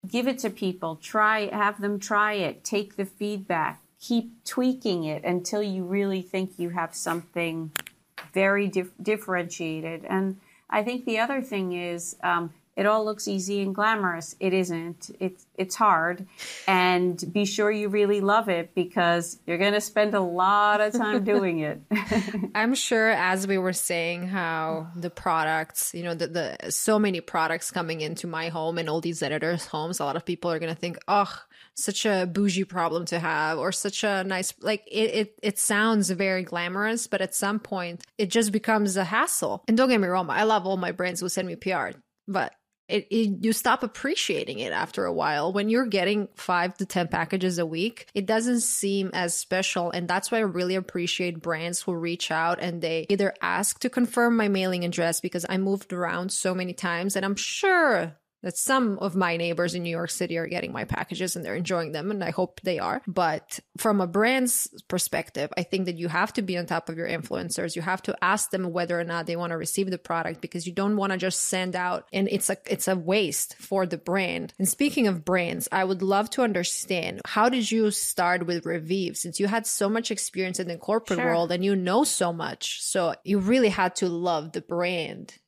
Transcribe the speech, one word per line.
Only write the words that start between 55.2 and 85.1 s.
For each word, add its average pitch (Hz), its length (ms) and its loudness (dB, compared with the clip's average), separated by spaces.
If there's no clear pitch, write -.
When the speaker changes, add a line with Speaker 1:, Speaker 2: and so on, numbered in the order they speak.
Speaker 2:
because 180 300 -4
I 190 80 0
moved 196 340 0
around 175 400 -2
so 185 220 0
many 180 180 -4
times, 180 420 -2
and 190 120 0
I'm 196 100 0
sure 269 800 2
that 180 120 -4
some 247 440 2
of 185 160 0
my 175 200 2
neighbors 170 380 0
in 175 80 -4
New 170 80 -4
York 170 200 -4
City 170 280 -2
are 165 80 -2
getting - 240 -4
my - 140 -6
packages 185 500 -4
and 170 100 -8
they're 101 120 -4
enjoying 170 340 -2
them, 160 220 -4
and 196 100 -4
I 165 80 -2
hope 180 320 -2
they 180 160 0
are. 92 300 -2
But 165 500 0
from 208 220 4
a 185 60 2
brand's 240 600 2
perspective, - 720 -2
I 180 80 0
think 185 220 0
that 175 120 -4
you 170 80 -4
have 180 280 0
to 233 80 0
be 185 140 -2
on 175 80 -2
top 165 240 -2
of 160 80 -6
your 165 120 -4
influencers. 170 640 -4
You 170 80 -4
have 185 200 -2
to - 200 -4
ask 190 300 2
them 190 200 -2
whether 175 240 0
or 170 60 0
not 170 240 -4
they 170 80 -4
wanna 170 240 -4
receive 185 320 -2
the 180 80 -2
product, 165 420 -4
because 175 280 -6
you 180 40 -8
don't 196 240 2
wanna 196 220 0
just 185 280 0
send 185 280 -2
out 180 380 -2
and 190 180 2
it's - 180 0
a, 196 80 -2
it's - 200 -2
a 190 80 2
waste 185 640 0
for 190 300 -2
the 170 120 -6
brand. 175 580 -2
And 190 120 0
speaking 277 400 2
of 175 160 0
brands, 180 480 0
I 190 100 2
would 185 180 0
love 196 300 2
to - 120 0
understand, 185 840 -2
how 220 220 4
did 247 200 2
you 220 220 2
start 180 560 0
with 170 200 0
Revive, 170 500 -2
since 170 240 -4
you 202 80 2
had 220 180 0
so - 220 0
much 226 240 0
experience 185 480 -4
in 180 80 -4
the 170 80 -6
corporate 208 420 0
Speaker 1:
Sure. 160 80 2
Speaker 2:
world 170 240 2
and 175 140 0
you 202 100 4
know 190 300 4
so 180 280 0
much? - 520 -6
So 170 400 0
you 202 160 2
really 226 300 6
had 185 260 0
to 185 120 0
love 170 440 0
the 175 80 -4
brand 175 760 -4